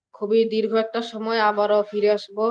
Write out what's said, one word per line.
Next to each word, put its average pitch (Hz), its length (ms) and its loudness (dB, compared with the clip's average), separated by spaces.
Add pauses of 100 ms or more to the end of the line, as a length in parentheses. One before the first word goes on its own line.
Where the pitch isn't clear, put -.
(160)
খুবই 214 300 0
দীর্ঘ 220 300 -2
একটা 220 260 -2
সময় 226 400 -4
আবারও 208 420 2
ফিরে 208 280 0
আসব। 202 260 -4 (140)